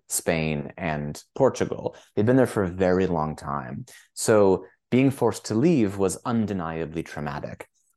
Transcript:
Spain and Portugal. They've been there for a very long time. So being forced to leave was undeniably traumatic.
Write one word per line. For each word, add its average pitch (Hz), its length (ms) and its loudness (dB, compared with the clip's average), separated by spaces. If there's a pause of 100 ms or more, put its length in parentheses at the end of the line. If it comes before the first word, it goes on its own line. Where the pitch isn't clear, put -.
(100)
Spain 78 680 -2
and 76 460 -6 (120)
Portugal. - 640 0 (180)
They've 107 120 2
been 123 100 4
there 127 100 6
for 110 180 -2
a 90 40 0
very 92 380 2
long 78 280 -2
time. 71 520 -8 (260)
So 101 540 4 (240)
being 131 200 4
forced 120 360 -2
to 107 80 -2
leave 117 420 2
was 95 300 0
undeniably 82 760 -4
traumatic. 73 640 -10 (300)